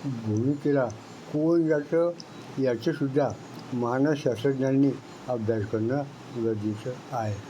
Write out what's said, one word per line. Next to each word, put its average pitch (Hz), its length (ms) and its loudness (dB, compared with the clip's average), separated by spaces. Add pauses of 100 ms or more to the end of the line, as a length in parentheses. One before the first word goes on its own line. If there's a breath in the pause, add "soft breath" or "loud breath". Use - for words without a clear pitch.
भूमिकेला 131 800 2 (480)
कोण 160 340 4
जातं, 160 440 2 (520)
याचंसुद्धा 135 640 2 (440)
मानसशास्त्रज्ञांनी 135 1160 2 (380)
अभ्यास 113 380 0
करणं 117 360 0 (420)
गरजेचं 107 460 -2 (220)
आहे. 110 220 -2 (160)